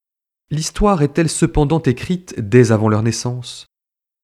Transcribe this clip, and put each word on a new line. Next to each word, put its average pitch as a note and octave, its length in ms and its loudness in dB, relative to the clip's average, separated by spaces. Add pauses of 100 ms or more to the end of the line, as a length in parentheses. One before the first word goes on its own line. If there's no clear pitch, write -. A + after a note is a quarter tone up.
(500)
L'histoire D#3 540 0
est-elle D3+ 260 0
cependant D#3 540 0
écrite F3+ 560 -4
dès A2+ 320 4
avant G#2+ 180 2
leur G#2+ 140 0
naissance ? B2 640 -6 (560)